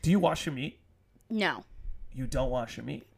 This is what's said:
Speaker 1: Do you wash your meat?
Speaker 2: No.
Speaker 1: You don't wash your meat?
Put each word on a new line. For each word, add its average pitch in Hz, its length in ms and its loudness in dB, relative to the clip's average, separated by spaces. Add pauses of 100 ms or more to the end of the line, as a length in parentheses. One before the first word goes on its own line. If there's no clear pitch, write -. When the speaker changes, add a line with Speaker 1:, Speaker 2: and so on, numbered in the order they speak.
Speaker 1:
Do 160 80 4
you 196 80 8
wash 165 280 4
your 151 80 -2
meat? 131 260 -6 (500)
Speaker 2:
No. 185 340 0 (500)
Speaker 1:
You 127 120 -4
don't 131 240 0
wash 120 260 -4
your 113 100 -10
meat? - 200 -10 (120)